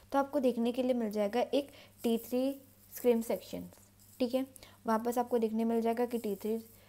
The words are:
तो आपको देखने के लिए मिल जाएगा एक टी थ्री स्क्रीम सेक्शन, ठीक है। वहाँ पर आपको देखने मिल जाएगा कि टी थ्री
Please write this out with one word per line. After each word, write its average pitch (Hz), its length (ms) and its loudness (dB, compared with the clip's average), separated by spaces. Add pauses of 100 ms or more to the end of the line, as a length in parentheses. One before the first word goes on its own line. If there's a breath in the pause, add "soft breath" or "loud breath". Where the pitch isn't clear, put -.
(120 loud breath)
तो 277 80 2
आपको 277 200 0
देखने 240 320 2
के 247 120 -2
लिए 254 100 2
मिल 226 180 -2
जाएगा 214 420 0
एक 277 180 0 (320 loud breath)
टी 233 140 2 (120)
थ्री 254 160 0 (480)
स्क्रीम 240 280 2
सेक्शन, 185 480 -6 (500)
ठीक 254 160 0
है। 262 100 0 (420 loud breath)
वहाँ 220 120 2
पर 240 200 -2
आपको 240 180 0
देखने 226 280 0
मिल 226 160 2
जाएगा 233 240 0
कि 240 120 -2
टी 214 180 -2
थ्री 220 260 -4 (280 loud breath)